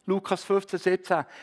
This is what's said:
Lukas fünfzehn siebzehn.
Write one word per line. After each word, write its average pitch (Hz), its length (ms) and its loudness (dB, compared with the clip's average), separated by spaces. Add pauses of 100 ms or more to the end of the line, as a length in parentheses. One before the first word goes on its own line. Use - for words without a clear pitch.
Lukas 190 380 0
fünfzehn 196 360 0
siebzehn. 185 460 0 (180)